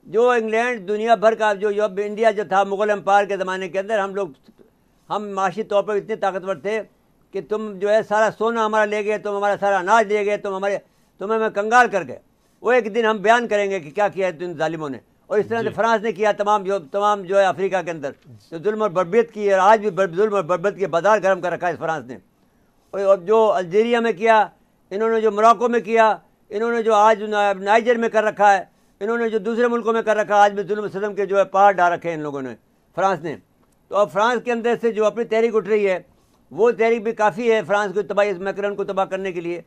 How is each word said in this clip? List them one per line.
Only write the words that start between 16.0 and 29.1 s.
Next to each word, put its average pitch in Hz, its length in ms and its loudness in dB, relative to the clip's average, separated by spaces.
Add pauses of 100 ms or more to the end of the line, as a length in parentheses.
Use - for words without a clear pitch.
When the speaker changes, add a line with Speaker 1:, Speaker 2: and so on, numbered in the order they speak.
Speaker 1:
ने 226 80 -2
किया, 202 220 0
तमाम 208 300 0
जो, 196 160 -2
तमाम 202 440 -2
जो 185 140 0
है 196 80 6
अफ्रीका 180 360 0
के 170 100 -6
अंदर 143 220 -8 (380)
जो 165 80 -12
जुल्म 214 240 -2
और 214 60 0
बर्बरियत 185 420 0
की 208 160 -6
है, 196 60 4
और 190 60 4
आज 208 200 6
भी 208 120 -2
बर-, 180 200 -2
जुल्म 202 240 0
और 190 80 0
बर्बरियत 175 360 -2
के 190 80 -2
बाजार 170 320 2
गर्म 185 220 0
कर 175 120 -4
रखा 170 140 -4
है 170 60 -2
इस 139 60 -10
फ्रांस 160 280 -4
ने। 123 100 -12 (760)
और, 190 80 -4
और 196 200 4
जो 220 240 4
अल्जीरिया 208 560 2
में 226 140 0
किया 220 240 4 (520)
इन्होंने, 220 300 0
जो 214 100 2
मोरक्को 220 380 4
में 233 120 0
किया 220 280 4 (420)
इन्होंने, 233 320 -2
जो 220 100 2
आज 208 300 4
ना-, 208 340 0
नाइजर 220 400 2
में 233 120 -2
कर 214 140 2
रखा 202 280 4
है 185 180 0 (320)
इन्होंने, 226 280 -2